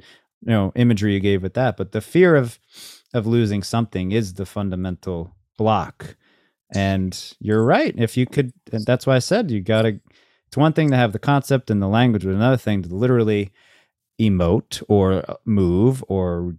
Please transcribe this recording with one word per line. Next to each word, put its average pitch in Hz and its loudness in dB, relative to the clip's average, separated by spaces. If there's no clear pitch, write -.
you 117 -4
know, 98 0
imagery 107 2
you 98 0
gave 98 0
with 95 -8
that, 123 -2
but 95 -8
the 107 -4
fear 175 4
of, 123 0
of 113 -2
losing 110 0
something 95 -4
is 104 -2
the 92 -8
fundamental 92 -8
block. 107 -2
And 95 -2
you're 110 0
right. 220 2
If 113 -2
you 127 2
could, 131 -4
and 110 -6
that's 127 0
why 135 2
I 127 4
said 190 -2
you 107 -2
gotta, 110 0
it's - -8
one 151 2
thing 151 2
to 127 2
have 117 2
the 104 -4
concept 139 0
and 104 2
the 98 0
language, 110 2
but 95 -2
another 120 2
thing 104 -2
to 85 -10
literally 107 0
emote 95 2
or, 95 2
uh, - -10
move 104 2
or 90 -4